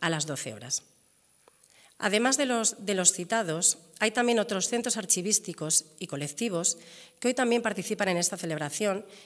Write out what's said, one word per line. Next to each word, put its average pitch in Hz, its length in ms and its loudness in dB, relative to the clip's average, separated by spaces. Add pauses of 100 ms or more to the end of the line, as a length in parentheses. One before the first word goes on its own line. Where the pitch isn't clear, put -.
a 170 100 2
las 151 160 0
doce 135 260 -6
horas. 113 300 -8 (1120)
Además 226 400 2
de 285 80 2
los, 226 400 0
de 202 100 0
los 180 180 4
citados, 175 680 0 (220)
hay 220 100 6
también 240 300 2
otros 202 260 0
centros 240 300 0
archivísticos 180 880 0 (140)
y 190 80 -8
colectivos 165 680 -2 (440)
que 247 80 2
hoy 254 60 2
también 240 280 2
participan 202 460 -2
en 175 80 2
esta 175 200 0
celebración 170 680 -2 (200)